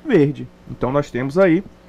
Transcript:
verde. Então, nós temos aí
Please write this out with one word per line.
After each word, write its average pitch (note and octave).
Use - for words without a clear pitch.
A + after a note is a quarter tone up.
verde. C#3+
Então, B2
nós C#3+
temos C3+
aí F#3+